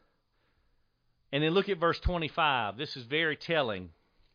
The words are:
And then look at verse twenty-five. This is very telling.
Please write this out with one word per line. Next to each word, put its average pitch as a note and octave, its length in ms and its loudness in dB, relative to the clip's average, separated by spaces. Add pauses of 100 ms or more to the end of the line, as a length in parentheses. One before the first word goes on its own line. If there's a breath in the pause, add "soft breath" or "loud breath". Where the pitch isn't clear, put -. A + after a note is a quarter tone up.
(1300)
And C#3+ 100 0
then D#3+ 100 2
look F#3+ 160 2
at F#3+ 100 -2
verse E3 220 2
twenty-five. D3 760 0
This C#3+ 200 -8
is B2+ 80 -12
very D3+ 320 0
telling. A2+ 520 -2 (460)